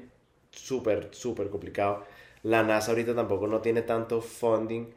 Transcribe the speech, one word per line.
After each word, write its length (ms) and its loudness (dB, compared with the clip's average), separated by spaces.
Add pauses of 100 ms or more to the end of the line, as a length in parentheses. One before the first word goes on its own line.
(520)
súper, 600 -2
súper 380 -4
complicado. 540 -2 (400)
La 200 4
nasa 280 2
ahorita 240 0
tampoco 320 0
no 140 0
tiene 220 2
tanto 380 0
funding 760 0